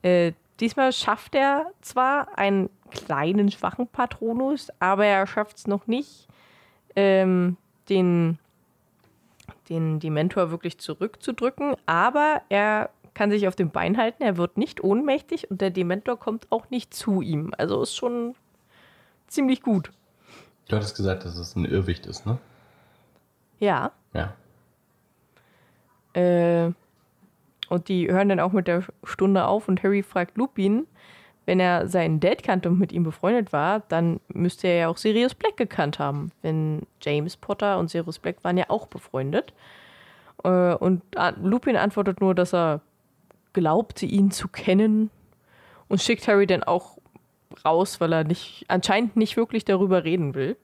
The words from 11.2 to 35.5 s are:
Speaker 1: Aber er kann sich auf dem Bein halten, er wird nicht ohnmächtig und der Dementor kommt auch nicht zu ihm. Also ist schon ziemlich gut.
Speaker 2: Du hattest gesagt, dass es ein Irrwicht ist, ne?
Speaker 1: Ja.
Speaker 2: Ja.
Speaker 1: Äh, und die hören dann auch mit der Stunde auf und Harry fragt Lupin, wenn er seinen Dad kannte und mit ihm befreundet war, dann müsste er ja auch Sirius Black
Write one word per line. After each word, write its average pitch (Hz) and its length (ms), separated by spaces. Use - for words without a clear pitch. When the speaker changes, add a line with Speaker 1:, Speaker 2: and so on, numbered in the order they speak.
Speaker 1:
Aber 262 640
er 214 400
kann 208 160
sich 208 180
auf 185 80
dem 165 140
Bein 175 260
halten, 233 260
er 202 140
wird 175 220
nicht - 260
ohnmächtig 277 680
und 190 120
der 190 80
Dementor 185 480
kommt 226 340
auch 226 180
nicht 254 240
zu 190 280
ihm. 160 340
Also - 260
ist - 140
schon 240 380
ziemlich 262 360
gut. 202 280
Speaker 2:
Du 107 80
hattest 104 200
gesagt, 95 280
dass 87 120
es 87 200
ein 87 80
Irrwicht 90 420
ist, - 200
ne? 123 120
Speaker 1:
Ja. 190 320
Speaker 2:
Ja. 82 220
Speaker 1:
Äh, 170 580
und 175 200
die 180 220
hören 190 180
dann 185 120
auch 180 120
mit 185 160
der 175 160
Stunde 190 420
auf 214 220
und 185 140
Harry 196 200
fragt - 340
Lupin, 220 500
wenn 185 140
er 180 280
seinen 165 320
Dad 185 220
kannte 185 280
und 180 80
mit 190 140
ihm 170 100
befreundet 190 500
war, 175 360
dann 170 400
müsste - 400
er 175 80
ja 170 120
auch 165 80
Sirius 226 380
Black 440 220